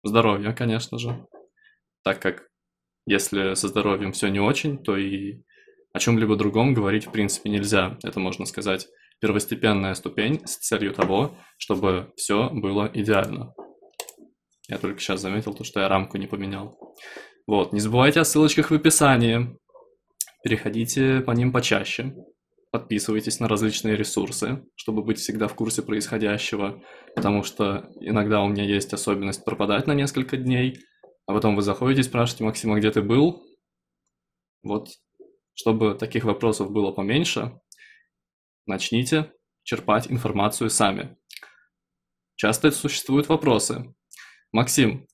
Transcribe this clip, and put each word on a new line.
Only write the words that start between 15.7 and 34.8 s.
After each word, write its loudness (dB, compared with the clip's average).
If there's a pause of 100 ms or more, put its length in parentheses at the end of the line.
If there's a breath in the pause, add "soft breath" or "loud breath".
я 2
рамку 0
не -6
поменял. -8 (680 loud breath)
Вот, 2
не 0
забывайте 4
о 6
ссылочках 4
в 4
описании. 4 (840)
Переходите 0
по -2
ним 2
почаще. -2 (580)
Подписывайтесь -2
на -2
различные 0
ресурсы, -4 (100)
чтобы -4
быть -2
всегда -2
в -6
курсе -2
происходящего, -2 (320 loud breath)
потому 0
что -2 (120)
иногда 2
у 2
меня 0
есть -2
особенность -4
пропадать -2
на 2
несколько 0
дней, 0 (460 soft breath)
а -2
потом 4
вы 2
заходите 2
и 4
спрашиваете: 0
«Максим, -2
а 4
где 4
ты 2
был?» 4 (1200)
Вот, -4 (680)